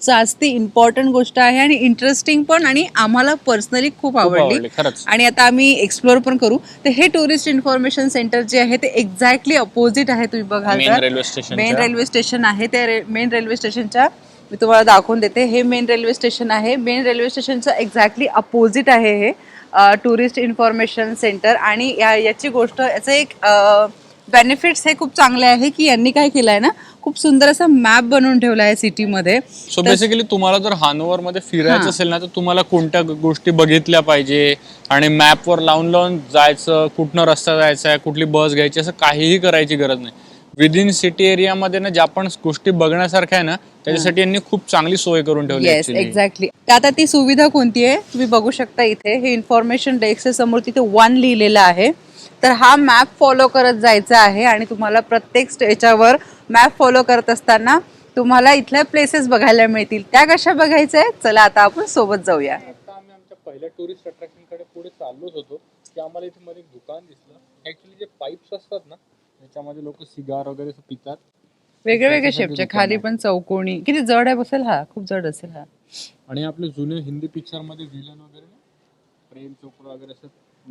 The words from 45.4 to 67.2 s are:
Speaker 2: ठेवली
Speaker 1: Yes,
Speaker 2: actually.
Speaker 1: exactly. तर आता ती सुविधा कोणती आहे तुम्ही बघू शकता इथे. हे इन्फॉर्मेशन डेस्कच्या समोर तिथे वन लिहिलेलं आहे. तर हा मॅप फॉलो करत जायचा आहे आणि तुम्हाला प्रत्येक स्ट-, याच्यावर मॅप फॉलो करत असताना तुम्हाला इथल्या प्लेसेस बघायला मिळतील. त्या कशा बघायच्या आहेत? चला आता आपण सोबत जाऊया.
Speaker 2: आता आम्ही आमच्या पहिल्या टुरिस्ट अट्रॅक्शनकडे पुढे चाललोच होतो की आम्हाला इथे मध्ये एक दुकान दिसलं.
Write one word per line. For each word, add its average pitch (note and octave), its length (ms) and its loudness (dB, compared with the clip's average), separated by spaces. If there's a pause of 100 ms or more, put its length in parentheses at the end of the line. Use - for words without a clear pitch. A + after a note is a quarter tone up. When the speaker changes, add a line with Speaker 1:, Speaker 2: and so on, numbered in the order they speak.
Speaker 2:
ठेवली C#3 200 -2
Speaker 1:
Yes, D#3 100 4
Speaker 2:
actually. B2+ 320 -4
Speaker 1:
exactly. G3 380 -2 (200)
तर A#3+ 40 6
आता A#3+ 180 6
ती D#4 160 2
सुविधा C#4 420 2
कोणती B3 360 0
आहे C4 120 2
तुम्ही C4 300 -6
बघू A3+ 240 0
शकता B3 320 -6
इथे. G#3+ 360 -2
हे B3+ 140 -2
इन्फॉर्मेशन A#3 680 -2
डेस्कच्या A3 340 -2
समोर A#3 340 -2
तिथे B3+ 140 -2
वन A3+ 320 4
लिहिलेलं A3 480 2
आहे. F#3+ 320 4 (500)
तर B3+ 80 4
हा B3+ 260 6
मॅप C4 300 4 (140)
फॉलो C4 280 4
करत B3+ 260 2
जायचा A3 440 2
आहे G#3 260 4
आणि A3+ 260 0
तुम्हाला G#3+ 300 -2
प्रत्येक A3+ 500 -2
स्ट-, - 120 -6
याच्यावर A3+ 540 4 (340)
मॅप A#3 280 4
फॉलो B3+ 240 2
करत B3 280 0
असताना A#3 480 2 (380)
तुम्हाला B3 360 4
इथल्या C#4+ 320 0
प्लेसेस D4 440 -2
बघायला A3+ 380 4
मिळतील. G#3+ 360 -6 (100)
त्या C4+ 120 6
कशा E4 280 2
बघायच्या D#4 480 2
आहेत? A4+ 120 2 (100)
चला A3 180 2
आता G#3 200 4
आपण G3+ 240 2
सोबत G#3 320 -2 (100)
जाऊया. C#3+ 280 -2
Speaker 2:
आता - 420 -18
आम्ही G3 160 -20
आमच्या F#3+ 240 -20 (100)
पहिल्या D3 220 -18
टुरिस्ट F3 380 -18
अट्रॅक्शनकडे E3+ 580 -20 (100)
पुढे E3+ 140 -20
चाललोच D#3 460 -20
होतो D3 260 -20 (340)
की - 60 -14
आम्हाला E3 260 -16
इथे F3+ 200 -20
मध्ये E3+ 160 -20
एक E3 100 -20
दुकान D3 280 -20
दिसलं. C#3+ 340 -20 (360)